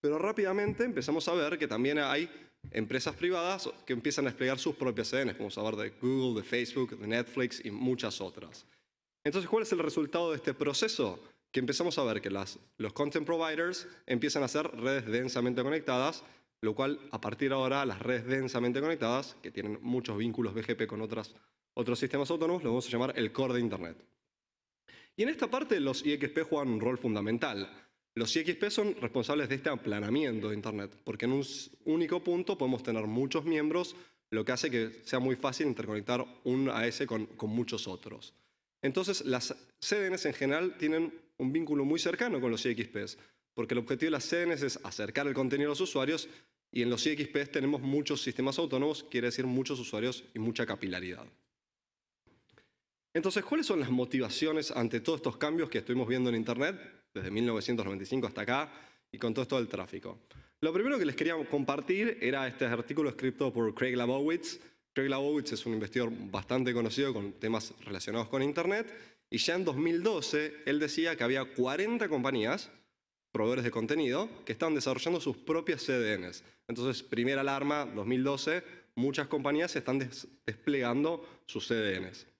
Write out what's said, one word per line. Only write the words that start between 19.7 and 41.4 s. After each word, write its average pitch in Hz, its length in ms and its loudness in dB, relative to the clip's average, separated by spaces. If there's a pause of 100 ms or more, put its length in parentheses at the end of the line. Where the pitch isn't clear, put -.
muchos 120 360 -2
vínculos 113 340 0
B 107 120 -4
G 117 100 0
P 110 140 0
con 107 120 -6
otras, 110 320 -6 (420)
otros 120 260 0
sistemas 139 280 0
autónomos, 165 360 0
lo 120 60 2
vamos 120 180 0
a - 20 -6
llamar 123 240 0
el 110 160 0
core 131 240 0
de 120 60 2
Internet. 92 440 -4 (1120)
Y 202 80 0
en 240 60 2
esta 294 200 0
parte 233 300 2
los 135 260 0
I 147 100 4
X 139 160 -2
P 160 120 0
juegan 143 280 0
un 110 100 2
rol 123 180 2
fundamental. 107 800 0 (360)
Los 113 220 0
I 160 40 4
X 160 160 -2
P 208 140 0
son 208 300 2
responsables 131 480 0
de 135 60 0
este 135 160 0
aplanamiento 110 800 0
de 107 40 0
Internet, 104 480 -6
porque 107 220 -4
en 123 80 2
un 139 80 2
s-, - 300 -8 (160)
único 165 360 2
punto 180 360 0
podemos 131 240 2
tener 110 240 0
muchos 131 400 0
miembros, 160 500 2 (340)
lo 110 140 0
que 131 80 0
hace 127 180 0
que 113 340 0
sea 131 140 0
muy 127 160 2
fácil 135 320 0
interconectar 107 560 0 (220)
un 131 240 2
A 113 180 0
S 120 200 -2
con, 110 180 -2
con - 240 -6
muchos 113 400 -2
otros. - 460 -14 (480)
Entonces, 185 420 0
las 127 320 0 (240)
C - 180 0
D 190 120 0
Ns 185 160 -2
en - 80 0
general 156 420 0
tienen 156 420 0 (200)
un 135 160 0